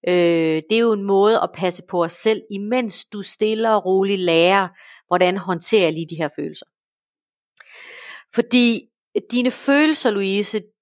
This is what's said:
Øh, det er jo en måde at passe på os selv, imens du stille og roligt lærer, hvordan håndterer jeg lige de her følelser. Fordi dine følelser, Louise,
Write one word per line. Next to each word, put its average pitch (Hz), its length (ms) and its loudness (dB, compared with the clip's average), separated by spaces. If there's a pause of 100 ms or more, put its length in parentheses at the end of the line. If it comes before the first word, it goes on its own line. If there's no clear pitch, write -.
Øh, 165 600 2
det - 20 0
er 226 80 2
jo 233 120 2
en 202 120 -2
måde 196 380 2
at - 120 -2
passe 175 360 -4
på 175 140 -2
os 165 80 -4
selv, 220 300 -2 (100)
imens 208 540 -6
du 208 160 -12
stille 220 500 -2
og 208 140 2
roligt 190 340 2
lærer, 180 480 2 (400)
hvordan 180 300 2
håndterer 180 460 0
jeg 160 100 2
lige 165 160 -8
de 165 60 -10
her 151 200 -4
følelser. 156 300 -10 (1700)
Fordi 233 460 2 (500)
dine 247 200 0
følelser, 285 600 0
Louise, 202 500 -4 (200)